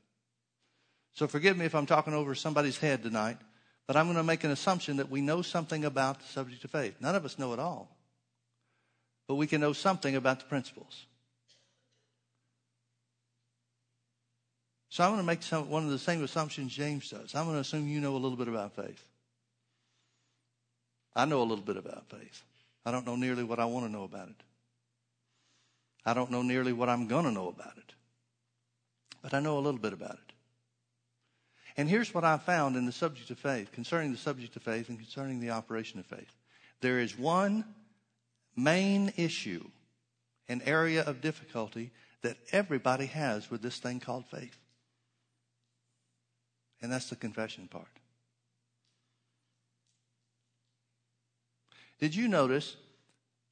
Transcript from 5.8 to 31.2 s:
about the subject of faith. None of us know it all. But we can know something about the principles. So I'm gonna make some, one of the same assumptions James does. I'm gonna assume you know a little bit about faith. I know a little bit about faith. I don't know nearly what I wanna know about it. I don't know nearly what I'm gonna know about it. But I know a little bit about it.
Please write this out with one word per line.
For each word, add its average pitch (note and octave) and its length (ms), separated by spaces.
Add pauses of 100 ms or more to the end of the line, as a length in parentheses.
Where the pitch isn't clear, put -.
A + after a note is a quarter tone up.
about C3+ 360
the - 60
subject B2 380
of C3 60
faith. D3 300
None D3+ 140
of F3+ 100
us C3+ 140
know C3 140
it A2+ 60
all. C#3 420 (1300)
But C#3 60
we D3+ 100
can D3+ 140
know D3 120
something C#3+ 440
about C3 240
the - 60
principles. - 600 (3750)
So - 160
I'm F#3+ 60
gonna G#3 120
make E3+ 220
some, D3+ 260
one D#3 140
of D3+ 60
the C3+ 100
same E3+ 240
assumptions C#3 500
James D3 340
does. G#2+ 280
I'm D#3+ 100
gonna D3+ 140
assume D3 260
you D3 140
know C#3 160
a - 20
little B2+ 180
bit A#2+ 120
about G#2 260
faith. - 260 (2250)
I B2 120
know C#3+ 160
a A2+ 40
little G#2 180
bit G#2 120
about - 320
faith. - 340 (420)
I A#2+ 60
don't B2 160
know A#2+ 80
nearly B2 300
what A#2 160
I A#2 60
wanna A#2+ 220
know G#2+ 140
about F#2+ 280
it. - 120 (1600)
I A2+ 80
don't B2 200
know B2 100
nearly B2+ 300
what A#2+ 160
I'm B2 180
gonna C#3 240
know F#2+ 160
about - 300
it. - 180 (1300)
But C#3 100
I C#3 60
know D3 200
a - 20
little C#3 180
bit G#2 140
about G2+ 220
it. - 180 (1400)